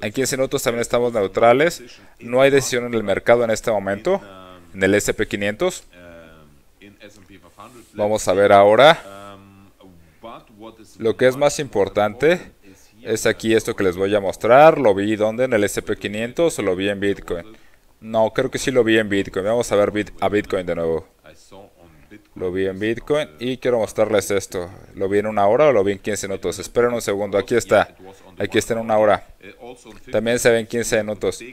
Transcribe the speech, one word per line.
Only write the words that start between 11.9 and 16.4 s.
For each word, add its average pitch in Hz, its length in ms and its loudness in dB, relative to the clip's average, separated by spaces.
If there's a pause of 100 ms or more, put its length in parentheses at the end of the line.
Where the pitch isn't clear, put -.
es 110 240 -4
aquí 110 280 0
esto 110 220 0
que 101 80 -2
les 90 120 0
voy 98 180 -2
a 101 60 2
mostrar. 131 580 6
Lo 110 160 4
vi, 101 220 -2
¿dónde? 110 280 -2
En 127 80 -2
el 104 120 2
S 104 180 -4
P 104 140 -6
quinientos 117 600 -4